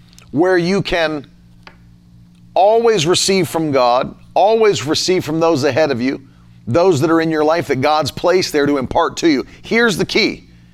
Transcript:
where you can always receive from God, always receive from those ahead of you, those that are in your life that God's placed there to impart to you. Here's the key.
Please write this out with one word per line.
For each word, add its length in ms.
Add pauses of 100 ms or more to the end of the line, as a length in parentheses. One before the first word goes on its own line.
(320)
where 260
you 240
can 480 (1200)
always 520
receive 420
from 240
God, 420 (200)
always 520
receive 380
from 160
those 240
ahead 260
of 120
you, 260 (400)
those 320
that 100
are 120
in 100
your 140
life 220
that 100
God's 340
placed 400
there 140
to 120
impart 400
to 120
you. 160 (160)
Here's 340
the 100
key. 440 (240)